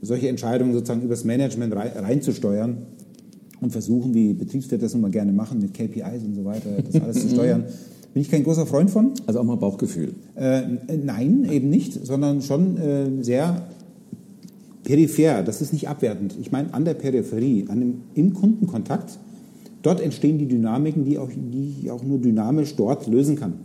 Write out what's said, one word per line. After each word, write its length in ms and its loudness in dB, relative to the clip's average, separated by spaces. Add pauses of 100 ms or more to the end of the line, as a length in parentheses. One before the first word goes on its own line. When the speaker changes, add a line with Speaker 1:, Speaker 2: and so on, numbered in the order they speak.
Speaker 1:
solche 280 -2
Entscheidungen 420 0
sozusagen 300 -2
übers 240 -2
Management 500 0
rei-, 240 -4
reinzusteuern 760 0 (800)
und 120 -2
versuchen, 420 0
wie 200 4
Betriebswirte 520 -4
das 80 -2
nun 80 2
mal 100 2
gerne 220 2
machen, 260 0
mit 140 -2
K 140 -6
P 140 -6
Is 220 -8
und 120 -4
so 100 -4
weiter, 240 -6 (200)
das 120 4
alles 200 -2
zu 80 0
Speaker 2:
<laughs> 60 2
Speaker 1:
steuern. 300 4 (480)
Bin 80 0
ich 100 0
kein 120 4
großer 220 2
Freund 240 4
von. 220 4 (160)
Speaker 2:
Also 120 0
auch 40 0
mal 140 0
Bauchgefühl? 560 -2 (220)
Speaker 1:
Äh, 280 2
n-, 160 -4 (260)
nein, 460 2
eben 180 2
nicht, 240 2 (120)
sondern 360 0
schon, 360 0
äh, 460 0
sehr 440 0 (1160)
peripher. 600 4
Das 180 -2
ist 120 -2
nicht 160 -2
abwertend. 500 -4
Ich 120 -8
meine, 220 -4
an 120 0
der 80 0
Peripherie, 760 0
an 100 -2
dem, 140 0 (220)
im 180 4
Kundenkontakt, 840 0 (640)
dort 200 2
entstehen 360 2
die 100 0
Dynamiken, 580 0
die 120 0
auch, 120 -6
die 520 -6
ich 100 -6
auch 120 -8
nur 160 0
dynamisch 560 2
dort 320 0
lösen 280 4
kann. 180 -4 (120)